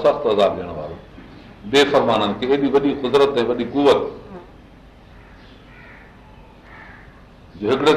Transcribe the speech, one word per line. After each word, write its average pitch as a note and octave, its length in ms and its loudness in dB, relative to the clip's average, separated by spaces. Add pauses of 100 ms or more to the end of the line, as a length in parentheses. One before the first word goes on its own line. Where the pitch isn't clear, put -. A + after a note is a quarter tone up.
سخت C#3+ 220 0
عذاب G2+ 300 2
ڏيڻ F2 200 -10
وارو. D#2 200 -10 (760)
بيفرمانن A#2+ 680 2
کي B2 100 -6
ايڏي C#3 240 0
وڏي C#3 160 2 (120)
قدرت ۽ C3+ 340 2 (140)
وڏي A#2+ 220 -4
قوت C3 280 4 (3500)
جو G#2 120 -4
هڪڙي D3 240 2